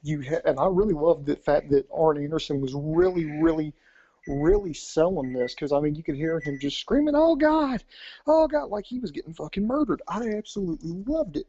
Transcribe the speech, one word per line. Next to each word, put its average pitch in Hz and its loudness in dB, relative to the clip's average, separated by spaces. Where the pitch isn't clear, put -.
You 147 -4
ha-, 135 -4
and 151 2
I 139 2
really 196 2
loved 156 2
the 143 0
fact 147 0
that 139 4
Arn 156 2
Anderson 147 -2
was 135 -4
really, 165 2
really, 156 2
really 165 2
selling 156 0
this, 127 -2
cause, 143 -4
I 143 4
mean, 147 0
you 151 -8
could 156 -4
hear 160 -2
him 143 -6
just 139 -4
screaming, 294 0
Oh, 330 4
God! 302 2
Oh, 311 6
God! 285 -2
like 208 -6
he 247 -8
was 240 -6
getting 165 -12
fucking 160 -4
murdered. 240 0
I 226 -4
absolutely 185 -6
loved 277 -2
it. - -6